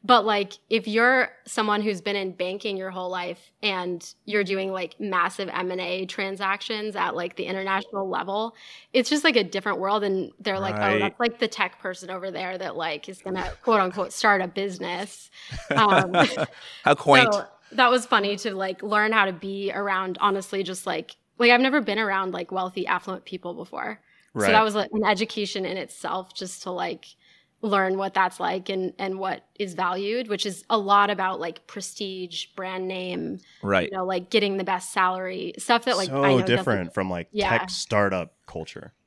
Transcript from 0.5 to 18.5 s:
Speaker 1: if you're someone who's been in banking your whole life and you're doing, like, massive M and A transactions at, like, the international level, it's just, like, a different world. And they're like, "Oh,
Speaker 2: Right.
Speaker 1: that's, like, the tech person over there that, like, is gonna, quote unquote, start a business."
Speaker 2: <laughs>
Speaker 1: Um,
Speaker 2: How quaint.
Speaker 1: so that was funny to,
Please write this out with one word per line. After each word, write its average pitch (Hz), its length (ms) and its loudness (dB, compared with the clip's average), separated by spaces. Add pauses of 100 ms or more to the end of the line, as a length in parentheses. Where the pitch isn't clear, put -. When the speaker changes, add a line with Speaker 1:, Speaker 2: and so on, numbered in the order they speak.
Speaker 1:
if 220 180 0
you're 240 440 4 (160)
someone 214 340 0
who's 208 220 -2
been 202 140 -4
in 190 160 -4
banking 190 440 -6
your 190 140 -8
whole 180 180 -8
life 180 420 -8 (120)
and 180 440 -4 (200)
you're 202 180 0
doing, 190 260 -4
like, 185 300 -8
massive 185 480 -2
M 180 220 -4
and 185 100 -4
A 185 240 -4
transactions 202 880 -4
at, 185 220 -4
like, 180 200 -6
the - 100 -6
international 190 600 -4
level, 196 480 -4 (380)
it's 247 160 4
just, 294 160 0
like, 294 120 4
a 208 80 4
different 196 340 -4
world. 202 260 0
And 190 260 -2 (100)
they're 190 200 -2
like, 190 140 -2
"Oh, 104 40 -2
Speaker 2:
Right. 202 220 2
Speaker 1:
that's, 196 180 -2
like, 233 200 -2
the 220 100 0
tech - 320 -6
person 185 300 -10
over 190 200 -8
there 180 280 -6
that, 175 180 -8
like, 160 320 -6
is 190 140 -16
gonna, 185 280 -6 (120)
quote 220 180 4
unquote, 185 320 -2
start 202 300 4
a 180 60 -4
business." 185 840 -8 (200)
Speaker 2:
<laughs> - 260 -12
Speaker 1:
Um, 185 380 6 (720)
Speaker 2:
How 151 100 8
quaint. 220 380 8
Speaker 1:
so 202 140 0 (260)
that 247 180 6
was 247 140 4
funny 202 320 2
to, 196 180 -6